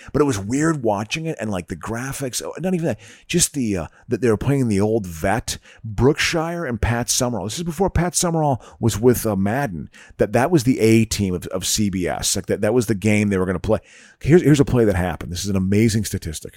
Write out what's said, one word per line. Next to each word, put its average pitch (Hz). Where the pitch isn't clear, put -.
but 139
it 147
was 127
weird 139
watching 110
it 160
and, 107
like, 90
the 95
graphics, 120
oh, 78
not 185
even 170
that, 127
just -
the, 110
uh, 80
that 113
they 123
were 107
playing 135
the 101
old 107
vet, 92
Brookshire 156
and 120
Pat 120
Summerall. 120
This 107
is 175
before 170
Pat 175
Summerall 156
was 107
with, 117
uh, 107
Madden. 98
That, 107
that 127
was 156
the 127
A 113
team 98
of, 87
of 90
C 104
B 90
S. -
Like, 98
that, 98
that 107
was 123
the 113
game 104
they 98
were 92
gonna 90
play. 107
Here's, 165
here's 143
a 135
play 120
that 101
happened. 87
This 87
is 98
an 98
amazing 101
statistic. -